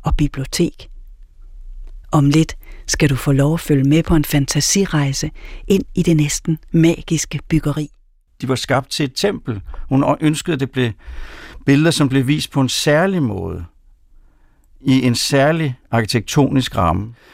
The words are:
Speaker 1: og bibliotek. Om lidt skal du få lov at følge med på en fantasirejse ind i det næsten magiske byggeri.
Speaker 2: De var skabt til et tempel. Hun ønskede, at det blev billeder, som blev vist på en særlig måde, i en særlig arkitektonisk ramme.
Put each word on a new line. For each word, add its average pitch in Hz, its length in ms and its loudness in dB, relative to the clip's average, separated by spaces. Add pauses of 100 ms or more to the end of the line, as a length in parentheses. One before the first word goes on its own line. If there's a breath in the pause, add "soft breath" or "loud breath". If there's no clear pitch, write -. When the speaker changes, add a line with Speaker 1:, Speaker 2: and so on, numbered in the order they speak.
Speaker 1:
og - 140 2
bibliotek. - 720 -2 (1200)
Om 143 180 4
lidt 160 260 2 (300 soft breath)
skal 147 240 2
du 131 60 0
få 143 160 0
lov 139 220 4
at 170 60 -2
følge 135 240 2
med 151 180 4
på 175 120 2
en 151 100 4
fantasirejse 147 1040 0 (380 loud breath)
ind 196 160 2 (100)
i 175 80 0
det 165 140 4
næsten 151 420 0 (140)
magiske 160 760 0
byggeri. 147 420 -2 (500)
Speaker 2:
De 120 80 -6
var 131 60 2
skabt 131 360 -2
til 156 140 -2
et 127 100 -4
tempel. 120 460 -4 (280 loud breath)
Hun 135 160 2 (160)
ønskede, 156 340 0
at 131 60 -4
det 135 100 -4
blev 127 200 -2 (760 loud breath)
billeder, 147 240 4
som 147 180 2
blev 131 180 2
vist 147 240 -2
på 139 100 -2
en 127 80 2
særlig 165 540 2
måde, 90 420 -4 (1160)
i 131 260 2
en 120 80 4
særlig 147 640 0 (120)
arkitektonisk 127 840 0
ramme. 95 380 0 (200 soft breath)